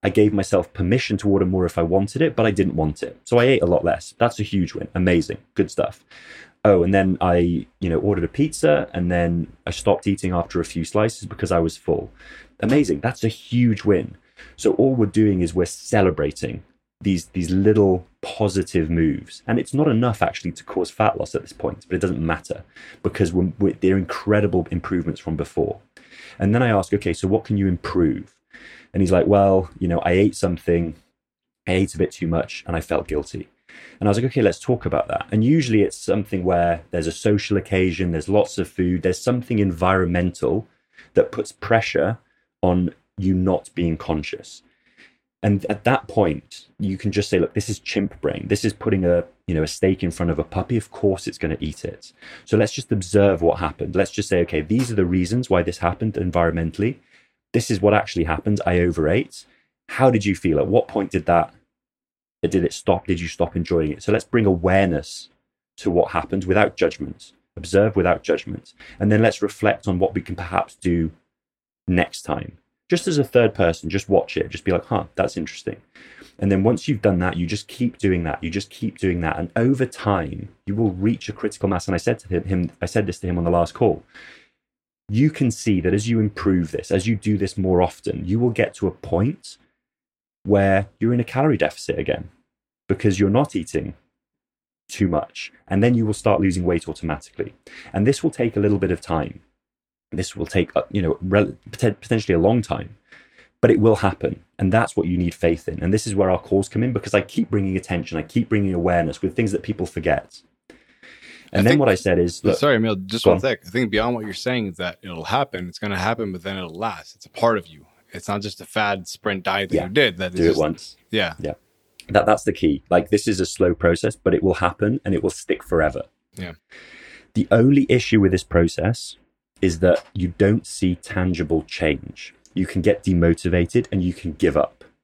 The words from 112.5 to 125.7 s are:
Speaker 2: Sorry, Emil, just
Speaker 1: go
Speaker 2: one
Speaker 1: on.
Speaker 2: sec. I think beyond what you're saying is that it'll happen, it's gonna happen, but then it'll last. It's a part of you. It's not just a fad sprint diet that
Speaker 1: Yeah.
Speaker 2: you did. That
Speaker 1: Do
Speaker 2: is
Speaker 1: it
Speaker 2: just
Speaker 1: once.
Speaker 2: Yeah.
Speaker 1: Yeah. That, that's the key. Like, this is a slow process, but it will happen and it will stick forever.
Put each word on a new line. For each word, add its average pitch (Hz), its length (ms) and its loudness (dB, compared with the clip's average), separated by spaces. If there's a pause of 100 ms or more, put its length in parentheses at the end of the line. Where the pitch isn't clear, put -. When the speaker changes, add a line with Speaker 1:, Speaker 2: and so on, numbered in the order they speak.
Speaker 2:
Sorry, 143 180 2
Emil, 110 200 0
just 95 300 -4
Speaker 1:
go 98 60 6
Speaker 2:
one 87 60 4
Speaker 1:
on. 90 40 -4
Speaker 2:
sec. 127 240 -4
I 90 40 -20
think 113 220 -2
beyond 113 240 0
what 110 80 -6
you're 104 100 -10
saying 120 340 -4
is 87 100 -10
that 87 240 -6
it'll 82 240 -12
happen, 95 420 -4
it's 87 120 -16
gonna 101 180 -6
happen, 107 340 -4
but 90 120 -10
then 95 140 -8
it'll 90 120 -10
last. 87 460 -10
It's - 100 -20
a - 40 -20
part 117 280 0
of 85 100 -8
you. 78 180 -20 (280)
It's - 160 -16
not 101 120 -4
just 101 200 -10
a 95 40 -20
fad 101 420 -2
sprint 98 360 -6
diet 98 260 -2
that - 60 -2
Speaker 1:
Yeah. - 80 0
Speaker 2:
you 90 60 -8
did. 107 280 2
That 90 160 -6
Speaker 1:
Do 90 80 -2
Speaker 2:
is 82 40 4
Speaker 1:
it 82 60 6
Speaker 2:
just 80 80 0
Speaker 1:
once. 78 360 -4 (140)
Speaker 2:
Yeah. 95 300 -2
Speaker 1:
Yeah. - 160 -6 (520)
That, 98 180 4
that's 107 180 2
the 107 100 -2
key. 73 360 -2
Like, 87 200 2
this - 180 2
is 98 120 -2
a 95 60 0
slow 90 280 0
process, 87 420 0
but - 180 0
it 80 100 2
will 90 120 2
happen 104 480 -2
and 98 100 -2
it 85 100 -2
will 90 80 0
stick - 320 -6
forever. 76 400 -2 (320)